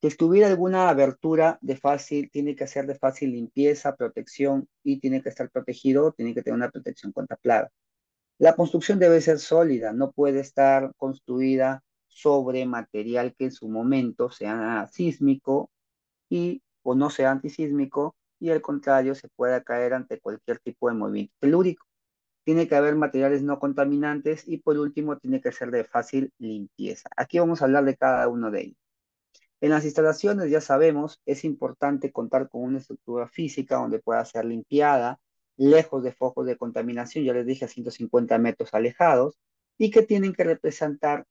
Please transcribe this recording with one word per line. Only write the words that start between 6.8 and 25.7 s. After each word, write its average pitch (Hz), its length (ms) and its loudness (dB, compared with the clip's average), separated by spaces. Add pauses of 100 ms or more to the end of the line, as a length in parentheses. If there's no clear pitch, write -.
contra - 240 -10
plaga. 117 340 0 (680)
La 160 180 6
construcción 175 420 0
debe 170 220 8
ser 160 180 2
sólida, 139 540 2
no 135 180 -2
puede 139 300 2
estar 135 560 2
construida 131 840 -2 (320)
sobre 131 520 0
material 120 680 -4
que 131 120 -4
en 131 60 -4
su 110 160 -14
momento 123 600 -2
sea 110 640 -6
sísmico 139 760 -2 (580)
y, 175 340 -4 (200)
o 127 120 -2
no 139 140 2
sea 135 220 0
antisísmico, 143 840 -4 (220)
y 165 120 -4
al 156 100 2
contrario, 135 540 0
se - 140 -16
pueda 123 340 -2
caer 123 320 -2
ante 120 260 -8
cualquier 110 380 -8
tipo 123 300 -6
de 117 60 -2
movimiento 104 440 -6
telúrico. 170 480 2 (580)
Tiene 160 220 2
que 160 80 0
haber 147 220 4
materiales 139 460 0
no 143 180 -4
contaminantes 143 840 -2
y, 156 120 -8
por 151 180 0
último, 147 400 -4
tiene 131 240 -4
que 123 120 -4
ser 123 180 -10